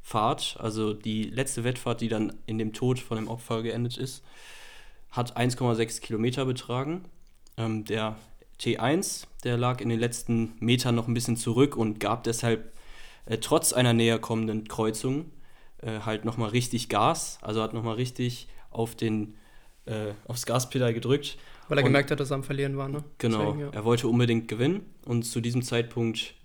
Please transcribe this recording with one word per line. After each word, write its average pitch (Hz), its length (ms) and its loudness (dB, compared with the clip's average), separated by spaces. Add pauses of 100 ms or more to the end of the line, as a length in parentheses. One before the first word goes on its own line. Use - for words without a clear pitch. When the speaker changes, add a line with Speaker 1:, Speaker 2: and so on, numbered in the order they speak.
Speaker 1:
Fahrt, 117 540 0
also 110 320 0
die 107 320 -2
letzte 117 400 -4
Wettfahrt, 120 380 -2
die 113 60 0
dann 107 260 0 (100)
in 110 140 -4
dem 107 160 -2
Tod 127 240 2
von 117 180 -4
dem 110 100 -2
Opfer 117 360 -4
geendet 120 340 -2
ist, - 260 -8 (880)
hat 120 280 -2
eins 120 180 2
Komma 120 180 4
sechs 113 280 0
Kilometer 123 420 0
betragen. 131 640 -4 (500)
Ähm, 110 300 -2
der 107 300 -2 (420)
T 117 180 0
eins, 156 500 0 (180)
der 120 120 2
lag 123 240 2
in 117 80 0
den 113 100 2
letzten 117 640 0
Metern 123 340 4
noch 117 140 2
ein 117 60 2
bisschen 120 240 0
zurück 127 360 4
und 110 260 0
gab 107 220 0
deshalb, 113 520 0 (500)
äh, 113 140 -2
trotz - 340 4
einer 123 220 6
näher 113 240 6
kommenden 110 500 -2
Kreuzung, 131 600 0 (480)
äh, 110 220 -6
halt 107 260 -2
nochmal 113 240 0
richtig 120 400 0
Gas, 123 500 2
also 110 220 -2
hat 110 100 -2
nochmal 113 220 -2
richtig 123 540 -2 (220)
auf 113 240 -4
den, 110 420 -2 (500)
äh, 107 260 -4 (140)
aufs 123 180 -6
Gaspedal 127 480 2
gedrückt. 127 460 0 (300)
Speaker 2:
Weil 143 100 2
er 139 40 6
Speaker 1:
Und 123 60 6
Speaker 2:
gemerkt 139 220 4
hat, 143 100 0
dass 135 100 -2
er 143 40 2
am 135 100 -2
Verlieren 139 320 -2
war, 135 140 -4
ne? 147 120 -4 (140)
Speaker 1:
Genau, 110 220 2
Speaker 2:
Deswegen, 104 220 0
ja. 143 100 -6
Speaker 1:
er 107 160 -6
wollte 120 200 4
unbedingt 117 420 4
gewinnen 139 340 2 (240)
und 120 160 2
zu 117 180 -2
diesem 120 220 0
Zeitpunkt 120 720 -2 (100)